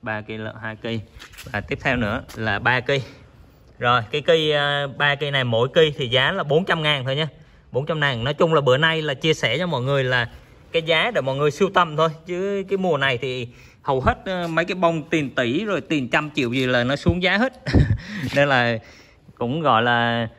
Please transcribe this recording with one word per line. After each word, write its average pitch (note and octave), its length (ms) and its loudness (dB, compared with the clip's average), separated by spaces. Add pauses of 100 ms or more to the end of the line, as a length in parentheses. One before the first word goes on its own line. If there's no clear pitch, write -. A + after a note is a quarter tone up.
ba G#2+ 180 -6
cây A2 180 -12
lợ, A2 240 -10
hai A2 140 -10
cây. A2+ 240 -6 (520)
Và G#2 80 -2
tiếp - 220 -6
theo C3+ 140 0
nữa A#2+ 260 -2 (120)
là G#2+ 240 -4
ba B2 220 2
cây. C3+ 220 0 (760)
Rồi, A#2+ 320 2
cái D3 100 -2
cây, D#3 320 2
à, C#3+ 340 0 (120)
ba C#3+ 160 2
cây C#3+ 160 -4
này C3+ 140 0
mỗi A#2+ 300 2
cây D#3 240 4
thì C3+ 100 -4
giá B2+ 240 2
là F#3+ 100 -4
bốn D3+ 220 2
trăm E3+ 180 -2
ngàn D3 220 0
thôi C3+ 120 -2
nhé. D#3 100 -2 (460)
Bốn C3 140 -2
trăm D#3 140 -2
ngàn. B2+ 240 0
Nói C#3+ 100 -2
chung D#3+ 200 2
là D3+ 60 6
bữa C3 160 4
nay D#3+ 260 2
là D3 120 -2
chia D#3 200 0
sẻ C3 240 -2
cho F3+ 80 -2
mọi C#3+ 160 -2
người C3+ 220 0
là B2 240 0 (440)
cái E3 100 0
giá A3 320 2
để D#3+ 60 0
mọi C3+ 160 -2
người D3 140 2
sưu F#3+ 240 0
tầm E3 220 2
thôi. D#3+ 120 4 (180)
Chứ F#3+ 420 -4
cái G3 100 -2
mùa F3+ 180 2
này C3+ 220 0
thì B2+ 300 -6 (340)
hầu C3+ 180 0
hết, A3 240 0
ờ, F3+ 240 -4
mấy E3 160 0
cái F#3 100 -4
bông E3+ 360 0
tiền D3 240 -2
tỷ B2 300 0
rồi C#3+ 160 -2
tiền C3+ 280 -2
trăm D3+ 260 -2
triệu A#2+ 180 0
gì C3 140 0
là B2 180 2
nó C3+ 120 0
xuống E3+ 260 0
giá F#3 160 2
hết. B3+ 140 0 (420)
<laughs> F#3 420 -6
Nên C#3+ 120 4
là A#2+ 300 2 (560)
cũng B2 260 -2
gọi A#2+ 220 4
là A#2 460 2 (100)